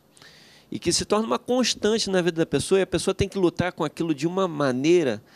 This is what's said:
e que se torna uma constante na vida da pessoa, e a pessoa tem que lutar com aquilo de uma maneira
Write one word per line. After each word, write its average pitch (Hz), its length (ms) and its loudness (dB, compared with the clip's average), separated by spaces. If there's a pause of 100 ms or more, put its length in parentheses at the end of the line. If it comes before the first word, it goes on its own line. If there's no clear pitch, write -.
(720)
e - 80 -8
que 170 140 -4
se 180 120 -2
torna 214 220 0
uma 240 120 -2
constante 226 720 0
na 185 120 2
vida 170 200 0
da 156 40 0
pessoa, 147 320 0
e 190 40 4
a 175 40 -2
pessoa 185 280 -2
tem 202 140 -2
que 196 100 -8
lutar 175 340 0
com 175 120 -4
aquilo 160 300 -2
de 135 120 -4
uma 185 220 0
maneira 143 760 2 (140)